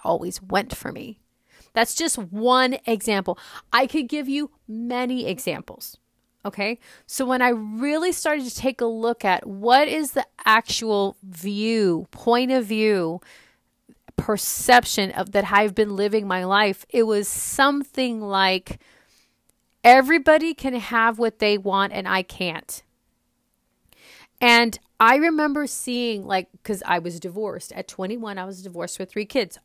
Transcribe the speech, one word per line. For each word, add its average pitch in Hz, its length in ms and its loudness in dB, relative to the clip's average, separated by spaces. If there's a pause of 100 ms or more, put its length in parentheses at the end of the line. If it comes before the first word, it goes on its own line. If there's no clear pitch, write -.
always 175 380 -4
went 190 340 -4
for - 160 -10
me. 220 300 -16 (500)
That's 226 240 0
just 330 220 -2
one 247 680 0
example. 202 540 -2 (320)
I 254 160 2
could 285 220 -4
give 294 180 -6
you 285 240 -4 (160)
many 247 600 -6
examples. - 720 -10 (460)
Okay. 202 340 -4 (300)
So - 180 -4
when 254 160 0
I 247 80 4
really 247 640 -2
started 302 340 -2
to 233 80 -10
take 247 280 -4
a 240 40 0
look 226 380 -2
at 185 240 0
what 233 400 4
is 311 240 -4
the - 160 -2 (160)
actual 220 800 2
view, 196 880 -2
point 247 400 2
of 254 140 2
view, 196 560 0 (960)
perception - 920 2
of 190 200 -6
that 196 220 0
I've 208 200 4
been 208 220 0
living 208 320 0
my 185 160 -4
life, 196 460 0
it 233 140 2
was 208 260 0
something 269 920 -2
like, 190 580 -2 (1040)
"Everybody 302 720 6
can 262 180 -6
have 226 460 0
what 226 180 -2
they 208 220 2
want 196 340 0
and 190 140 -6
I 185 160 0
can't." - 580 -10 (1600)
And 233 360 4 (220)
I 233 160 8
remember 302 520 0
seeing, 240 580 -6
like, 190 220 -2 (160)
'cause 196 220 -6
I 175 140 0
was 170 200 -8
divorced. 190 540 -10
At 185 140 -12
twenty-one, 202 500 -10
I 185 80 -10
was 185 160 -14
divorced 175 380 -12
with 190 100 -10
three 208 160 -6
kids. 214 400 -4